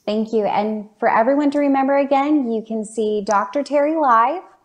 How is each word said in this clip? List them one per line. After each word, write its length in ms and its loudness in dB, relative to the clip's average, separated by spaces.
Thank 280 -4
you. 120 2
And 440 -2
for 100 0
everyone 440 2
to 60 -2
remember 400 2
again, 540 0
you 100 -4
can 220 -6
see 380 -2
Doctor 400 0
Terry 340 0
live 460 2